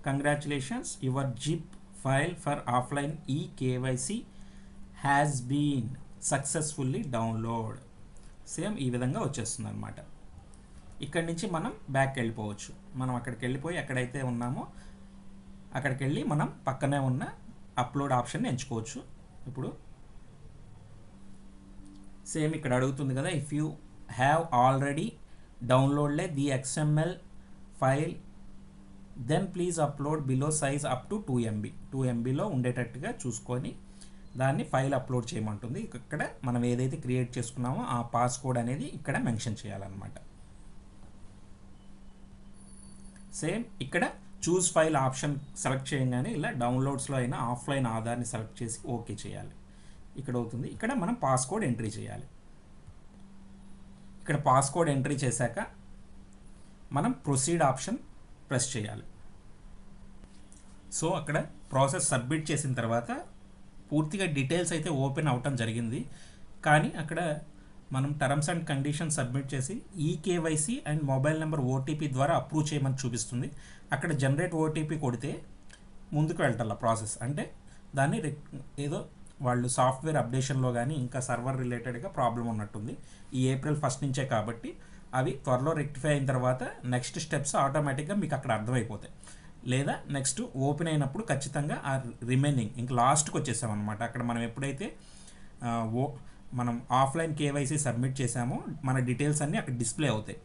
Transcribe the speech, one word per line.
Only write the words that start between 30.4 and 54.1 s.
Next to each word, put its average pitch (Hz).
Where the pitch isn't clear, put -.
size 143
up 127
to 208
టూ 131
ఎంబీ. 104
టూ 135
ఎంబీలో 127
ఉండేటట్టుగా 123
చూసుకొని 127
దాన్ని 139
ఫైల్ 135
అప్‌లోడ్ 123
చేయమంటుంది. 110
ఇక్కడ -
మనం 120
ఏదైతే 127
క్రియేట్ 123
చేసుకున్నామో 127
ఆ -
పాస్‌కోడ్ 123
అనేది 143
ఇక్కడ -
మెన్షన్ 110
చేయాలన్నమాట. 101
సేమ్ 190
ఇక్కడ 180
చూస్ 175
ఫైల్ 160
ఆప్షన్ 143
సెలెక్ట్ 135
చేయగానే 131
ఇలా 185
డౌన్లోడ్స్లో 131
అయినా 123
ఆఫ్లైన్ 131
ఆధార్ని 117
సెలెక్ట్ 110
చేసి 113
ఓకే 110
చేయాలి. 98
ఇక్కడ 127
అవుతుంది. 117
ఇక్కడ 220
మనం 233
పాస్‌కోడ్ 143
ఎంట్రీ 110
చేయాలి. 107